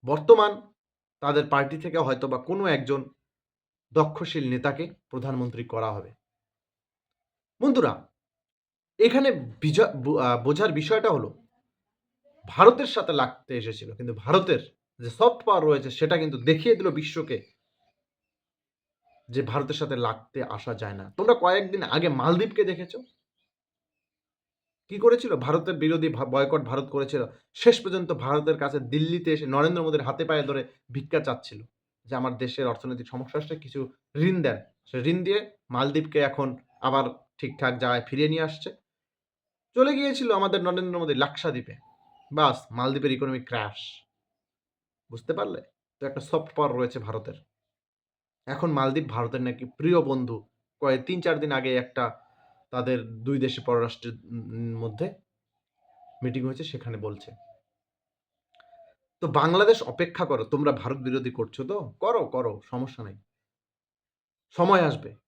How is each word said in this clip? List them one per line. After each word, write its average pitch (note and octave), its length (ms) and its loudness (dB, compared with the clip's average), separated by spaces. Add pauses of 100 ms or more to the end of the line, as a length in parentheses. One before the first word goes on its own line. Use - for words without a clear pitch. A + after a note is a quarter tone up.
বর্তমান G#3 560 6 (580)
তাদের D3 260 0
পার্টি C#3+ 320 0
থেকে D#3+ 200 -4
হয়তো C3+ 300 0
বা C3 100 -2
কোনো F#3+ 280 -4
একজন C3+ 420 -2 (840)
দক্ষশীল D#3 580 -2
নেতাকে C#3 440 -4 (140)
প্রধানমন্ত্রী B2 560 -6
করা A2+ 280 -4
হবে। G2+ 220 -12 (1500)
বন্ধুরা, A#3 460 2 (920)
এখানে B3+ 320 6 (300)
বিজা-, D#3 320 4
বু-, C3 260 -2
আহ, B2 240 2
বোঝার D#3 300 2
বিষয়টা G#3+ 380 2
হলো A#2 240 -2 (1120)
ভারতের B3 380 8
সাথে F#3+ 260 -2
লাগতে C3+ 460 -2
এসেছিল, A2 360 -10
কিন্তু A#2+ 200 -8
ভারতের D#3+ 640 0 (220)
যে A#2 120 -10
সফট - 340 4
পাওয়ার F#3 200 6
রয়েছে C#3 260 2
সেটা D#3 260 0
কিন্তু D#3 220 -2
দেখিয়ে D#3 380 4
দিল F#3 140 0
বিশ্বকে D3+ 520 -6 (1900)
যে B2 140 -4
ভারতের C#3 320 -4
সাথে C#3 220 -6
লাগতে A#2+ 480 -6
আসা G#2+ 300 -8
যায় G2+ 200 -10
না। G2 220 -14
তোমরা A3 180 4
কয়েকদিন F#3 480 0
আগে D#3+ 260 0
মালদ্বীপকে F3 560 2
দেখেছো, F3+ 380 -8 (1900)
কি G3+ 100 -10
করেছিল? A#3 380 6
ভারতের D3+ 380 0
বিরোধী D#3 340 2
ভা-, C3 180 -4
বয়কট C#3 340 2
ভারত C3 280 -6
করেছিল। C#3 380 -4 (280)
শেষ A#3 260 6
পর্যন্ত F3+ 320 -4
ভারতের D3 460 0
কাছে C#3 220 -2
দিল্লিতে D#3+ 520 0
এসে D3+ 140 -2
নরেন্দ্র D#3 360 2
মোদীর D#3 180 0
হাতে C3+ 240 -4
পায়ে D#3 180 0
ধরে C3+ 260 -4 (240)
ভিক্ষা C#3 280 -2
চাচ্ছিল A#2 440 -6 (400)
যে, A#2 100 -10
"আমার B2 240 -2
দেশের C#3+ 280 -4
অর্থনৈতিক A#2+ 420 -6
সমস্যা B2+ 320 -6
আসছে, D3+ 160 -8
কিছু C3+ 360 -10 (240)
ঋণ F3 260 2
দেন।" A#2+ 140 0 (300)
সে B2+ 140 -6
ঋণ E3+ 240 0
দিয়ে G3+ 260 0 (200)
মালদ্বীপকে C#3+ 480 0
এখন C#3 380 0 (240)
আবার C3 240 2 (340)
ঠিকঠাক B2+ 400 -4
জায়গায় B2 280 0
ফিরিয়ে D3 220 0
নিয়ে D#3+ 140 0
আসছে। - 340 -8 (960)
চলে C#4 200 6
গিয়েছিল C4+ 380 0
আমাদের F#3+ 300 2
নরেন্দ্র F3+ 360 -2
মোদী D#3 160 -2
লাক্ষাদ্বীপে, C#3 600 -4 (580)
বাস, C#3+ 380 2
মালদ্বীপের C3 420 -2
ইকোনমি C3 280 -4
ক্র্যাশ। G#2+ 640 -8 (1040)
বুঝতে A#2 220 -8
পারলে? G3+ 300 -6 (380)
তো C3+ 60 -8
একটা C3+ 140 -8
সফট D#3 340 -4
পাওয়ার C#3 220 0
রয়েছে B2 220 -2
ভারতের। A2 360 -10 (1120)
এখন D3 240 -2
মালদ্বীপ C3+ 380 0
ভারতের A#2 320 -4
নাকি B2 240 -6
প্রিয় D#3+ 380 2
বন্ধু। B2+ 460 -4 (320)
কয়েক, C3+ 240 2
তিন F3+ 160 -4
চার D#3+ 200 0
দিন D3 120 -2
আগে C3 240 0
একটা B2 440 -4 (500)
তাদের B2 340 -2
দুই A#2 340 -4
দেশের B2+ 260 -2
পররাষ্ট্রের, A#2 500 -2
উম, A2+ 640 -10
মধ্যে A#2 360 -6 (1080)
মিটিং B2+ 240 -4
হয়েছে, C3 180 -8
সেখানে A#2 320 -12
বলছে। G#2 360 -10 (1900)
তো E3+ 80 -4
বাংলাদেশ F#3+ 540 6
অপেক্ষা E3+ 420 -4
করো, B2+ 200 -2
তোমরা D3 280 2
ভারত B2+ 240 -4
বিরোধী B2+ 340 -4
করছো B2 340 -6
তো, E3+ 360 -8
করো, G#3 260 2
করো, A#2+ 340 -4 (100)
সমস্যা B2+ 340 -8
নেই, G2 100 -14 (1400)
সময় F#3 320 4
আসবে। - 320 -2 (140)